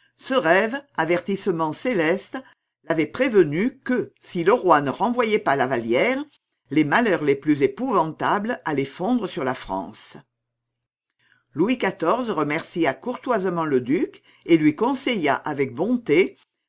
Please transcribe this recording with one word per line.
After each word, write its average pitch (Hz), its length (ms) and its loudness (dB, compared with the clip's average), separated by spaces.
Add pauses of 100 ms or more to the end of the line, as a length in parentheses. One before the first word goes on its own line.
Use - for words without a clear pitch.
(180)
Ce - 160 -6
rêve, 220 500 2 (140)
avertissement 165 760 -2
céleste, 190 680 -2 (460)
l'avait 160 240 0
prévenu 208 720 2
que, 247 400 -2
si - 240 -6
le 185 100 4
roi 170 280 4
ne 143 80 -2
renvoyait 220 500 0
pas 139 160 0
la 123 120 2
Vallière, 135 560 0 (480)
les 151 120 4
malheurs 170 400 2
les 143 120 4
plus 143 260 -2
épouvantables 185 1040 0
allaient 143 200 -2
fondre 208 420 -2
sur 165 160 -6
la 127 120 -2
France. 95 600 -10 (1400)
Louis 220 260 0
quatorze 208 500 -2
remercia 156 640 -2
courtoisement 190 720 -4
le 135 160 0
duc 151 400 -4 (240)
et 165 120 4
lui 151 180 4
conseilla 226 580 0
avec 135 400 -4
bonté 190 640 0 (320)